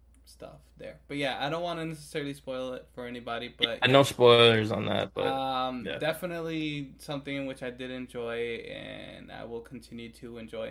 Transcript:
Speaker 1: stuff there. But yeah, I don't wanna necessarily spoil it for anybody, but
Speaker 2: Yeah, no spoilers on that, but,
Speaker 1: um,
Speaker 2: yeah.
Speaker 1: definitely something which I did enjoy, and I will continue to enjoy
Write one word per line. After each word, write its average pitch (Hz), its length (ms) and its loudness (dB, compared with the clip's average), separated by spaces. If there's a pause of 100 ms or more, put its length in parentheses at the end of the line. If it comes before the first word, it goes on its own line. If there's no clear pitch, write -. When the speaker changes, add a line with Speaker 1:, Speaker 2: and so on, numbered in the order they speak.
(260)
Speaker 1:
stuff - 320 -18 (200)
there. - 300 -16
But 143 100 -8
yeah, 135 220 -2
I 139 100 -2
don't 165 140 -4
wanna 170 220 -4
necessarily 151 480 -8
spoil 127 400 -8
it 127 200 -12
for 123 120 -10
anybody, 120 520 -8
but 117 240 0
Speaker 2:
Yeah, 123 100 2
no 139 120 10
spoilers 117 680 8
on 107 160 0
that, 101 260 0
but, 95 140 0
Speaker 1:
um, 131 580 -2
Speaker 2:
yeah. 80 140 -6
Speaker 1:
definitely 160 960 -4
something 139 480 -8
which 131 180 -8
I 127 60 -6
did 127 220 -10
enjoy, 120 760 -6
and 104 640 -14
I 107 140 -12
will 117 160 -10
continue 117 520 -14
to 120 240 -14
enjoy 113 340 -10